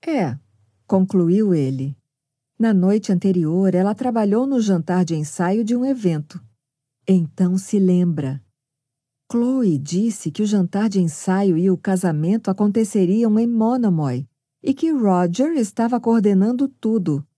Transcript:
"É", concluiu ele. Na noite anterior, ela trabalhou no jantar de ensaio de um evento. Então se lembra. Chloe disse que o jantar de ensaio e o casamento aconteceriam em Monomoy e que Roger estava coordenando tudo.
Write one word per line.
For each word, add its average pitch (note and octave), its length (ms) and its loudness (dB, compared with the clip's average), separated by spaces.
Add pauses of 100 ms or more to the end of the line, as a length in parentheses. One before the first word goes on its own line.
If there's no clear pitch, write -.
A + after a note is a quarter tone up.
"É", G3+ 320 -2 (520)
concluiu F#3+ 640 2
ele. C3+ 420 -2 (640)
Na A3 160 2
noite G3 360 2
anterior, F3+ 640 0
ela G3 220 0
trabalhou A3+ 500 0
no C4+ 160 -2
jantar F#3 420 0
de E3 120 -4
ensaio F3+ 480 -2
de A3 120 -2
um B3 80 -2
evento. F#3 560 -4 (680)
Então F#3 500 2
se G3 220 -2
lembra. F3 600 0 (920)
Chloe A#3 480 0
disse F3 500 -4
que G3+ 140 -4
o - 20 0
jantar G3+ 420 0
de G3 140 0
ensaio F#3 560 0
e F#3+ 140 2
o F3+ 40 2
casamento F#3 760 -2
aconteceriam G#3+ 880 0
em A#3 80 0
Monomoy A3 800 0 (340)
e C#4 140 -2
que E4 160 -2
Roger G#3 640 0
estava A#3 460 -2
coordenando A3+ 680 2
tudo. F3 580 -4 (120)